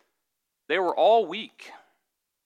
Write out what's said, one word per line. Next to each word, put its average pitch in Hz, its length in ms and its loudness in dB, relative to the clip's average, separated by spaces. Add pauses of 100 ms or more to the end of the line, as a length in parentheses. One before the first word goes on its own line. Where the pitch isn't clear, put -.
(680)
they 170 120 -2
were 175 140 -2
all 208 320 2
weak 185 440 -16 (760)